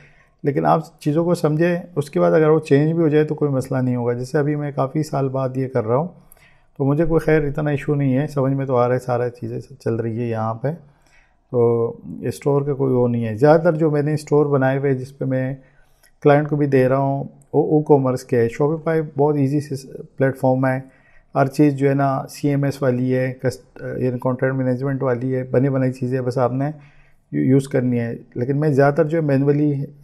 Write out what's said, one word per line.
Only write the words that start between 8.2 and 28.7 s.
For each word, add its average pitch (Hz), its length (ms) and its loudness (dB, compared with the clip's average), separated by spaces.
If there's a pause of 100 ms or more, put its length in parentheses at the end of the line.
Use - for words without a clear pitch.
समझ 143 260 -2
में 135 140 -2
तो 131 80 -2
आ 123 100 4
रहा 123 80 0
है, 127 60 0
सारा 123 300 -2
चीज़ें 117 320 -10
चल 117 340 -6
रही 113 240 -4
है 120 100 -4
यहाँ 110 260 -4
पे। 127 180 -4
तो - 1300 -2 (240)
स्टोर 139 380 0
का 147 80 -2
कोई 135 200 0
वो 123 140 4
नहीं 120 180 -2
है। 110 120 -4
ज़्यादातर 160 400 4
जो 156 140 0
मैंने 147 260 0
स्टोर 147 320 2
बनाए 135 300 2
हुए 139 160 0
जिस 127 160 -6
पे - 140 -8
मैं 131 320 -2 (680)
क्लाइंट 147 260 4
को 151 80 -2
भी 147 100 2
दे 131 220 4
रहा 135 100 2
हूँ, 139 300 -2 (260)
वो 151 260 2
ई - 20 0
कॉमर्स 135 420 2
के - 120 -2
है। 117 120 4
Shopify 160 560 -2 (120)
बहुत 147 220 2
ईजी 139 220 0
से 143 160 -6 (420)
प्लेटफॉर्म 131 480 0
है, 131 180 -2 (520)
हर 139 120 2
चीज़ 147 260 2
जो 135 140 0
है 139 60 2
ना 139 360 -2
सीएमएस 139 520 -2
वाली 127 280 0
है, 127 220 0
कस्ट-, 127 720 -8
यानी 123 160 -2
कॉन्ट्रैक्ट 131 380 -2
मैनेजमेंट 131 460 -2
वाली 127 280 -2
है, 127 200 -4
बनी 131 180 2
बनाई 131 220 0
चीज़ें, 127 340 -4
बस 123 140 -2
आपने 131 300 0 (640)
यू-, 147 120 0
यूज़ 135 220 4
करनी 123 300 0
है। 117 160 -4 (220)
लेकिन 127 200 -2
मैं 151 160 0